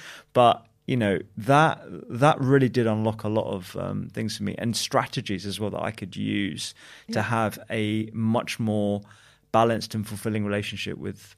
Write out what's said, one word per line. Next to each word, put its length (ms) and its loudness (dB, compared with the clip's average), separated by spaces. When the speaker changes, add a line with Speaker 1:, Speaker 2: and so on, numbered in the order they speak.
Speaker 1:
But, 300 6
you 120 0
know, 200 4
that, 420 4
that 280 4
really 300 6
did 180 2
unlock 380 0
a 60 -2
lot 160 0
of, 300 -6
um, 360 -6
things 240 -6
for 60 -8
me 160 -2
and 180 -2
strategies 720 -2
as 120 -6
well 120 -2
that 120 -6
I 80 -4
could 260 -10
use 580 -4
to 80 0
Speaker 2:
Yeah. 20 2
Speaker 1:
have 360 -2
a 420 -2
much 480 0
more 400 0
balanced 440 2
and 100 -4
fulfilling 380 -4
relationship 520 -4
with, 420 -12